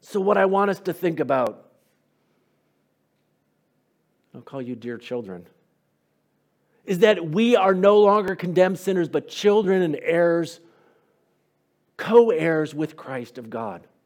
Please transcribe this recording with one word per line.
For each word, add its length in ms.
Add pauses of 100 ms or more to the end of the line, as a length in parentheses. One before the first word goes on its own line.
So 180
what 160
I 100
want 240
us 80
to 140
think 260
about, 460 (2750)
I'll 80
call 220
you 140
dear 220
children, 500 (1400)
is 160
that 280
we 280
are 180
no 240
longer 380
condemned 420
sinners, 300
but 180
children 560
and 180
heirs, 600 (1400)
co-heirs 760
with 240
Christ 400
of 140
God. 340 (220)